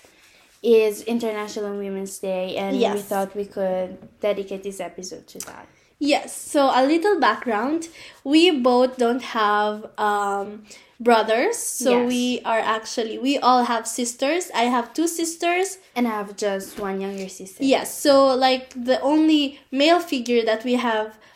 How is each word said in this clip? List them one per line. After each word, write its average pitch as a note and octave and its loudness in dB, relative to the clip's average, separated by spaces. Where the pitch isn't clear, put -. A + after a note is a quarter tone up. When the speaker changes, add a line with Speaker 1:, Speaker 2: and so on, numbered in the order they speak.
Speaker 1:
is A3 4
International G#3+ -6
Women's G3 -8
Day, F#3 -6
and G3 -4
we B3 2
Speaker 2:
Yes. G3+ -2
Speaker 1:
thought G3 -4
we G3+ -6
could F#3 -4
dedicate G3 -4
this G3 -10
episode F3+ -12
to - -18
that. - -16
Speaker 2:
Yes, C#4 0
so C#4 2
a B3+ 4
little E4 2
background. B3 -2
We D#4+ 6
both B3+ 2
don't B3 2
have, G#3+ 0
um, G#3 -2
brothers, A#3 4
so - -2
Speaker 1:
Yes. A#3+ 0
Speaker 2:
we B3 -2
are A3+ 0
actually, A3 -4
we C4 0
all B3 4
have A#3 -2
sisters. C#4 -2
I A#3 0
have B3 0
two D#4+ 0
sisters. E4+ -2
Speaker 1:
And B3 0
I A3+ -2
have G#3 -8
just G3 -4
one G3 -6
younger G3 -8
sister. - -12
Speaker 2:
Yes, C4+ 0
so, C4+ 6
like, C4 0
the B3 0
only D4+ 2
male D4+ 4
figure A#3+ 0
that A3 0
we B3 0
have, A3 -2